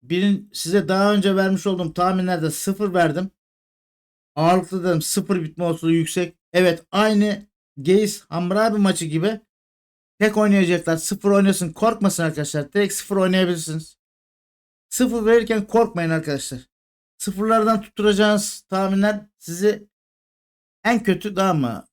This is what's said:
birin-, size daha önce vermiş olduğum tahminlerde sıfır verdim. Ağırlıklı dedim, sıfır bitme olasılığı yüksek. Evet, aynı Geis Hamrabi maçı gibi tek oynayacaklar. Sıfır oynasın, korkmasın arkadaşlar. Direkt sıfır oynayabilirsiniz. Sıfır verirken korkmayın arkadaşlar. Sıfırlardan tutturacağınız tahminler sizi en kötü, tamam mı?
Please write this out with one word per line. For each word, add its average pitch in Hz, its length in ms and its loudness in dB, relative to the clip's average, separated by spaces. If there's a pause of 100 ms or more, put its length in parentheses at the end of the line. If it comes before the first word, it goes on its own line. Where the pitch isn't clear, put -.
birin-, 185 500 -2
size 175 340 -2
daha 196 260 2
önce 196 220 2
vermiş 190 320 0
olduğum 180 260 -4
tahminlerde 180 580 0
sıfır 196 420 -4
verdim. 175 380 0 (1040)
Ağırlıklı 180 480 0
dedim, 175 180 0
sıfır 185 420 -2
bitme 160 200 -8
olasılığı 165 300 0
yüksek. 170 440 -2 (160)
Evet, 175 380 2
aynı 208 560 0 (340)
Geis 202 400 2
Hamrabi 202 560 -2
maçı 190 280 0
gibi 170 360 -4 (760)
tek 208 180 2
oynayacaklar. 180 600 2
Sıfır 202 340 -2
oynasın, 196 420 2
korkmasın 208 500 0
arkadaşlar. 151 500 -4
Direkt 202 200 0
sıfır - 240 -4
oynayabilirsiniz. 175 800 0 (920)
Sıfır 226 360 -2
verirken 220 420 2
korkmayın 220 420 0
arkadaşlar. 151 600 -6 (480)
Sıfırlardan 214 640 0
tutturacağınız 208 800 0
tahminler 196 640 -2 (120)
sizi 202 520 -4 (920)
en 226 200 2
kötü, 196 320 -2
tamam 185 240 2
mı? 117 340 -4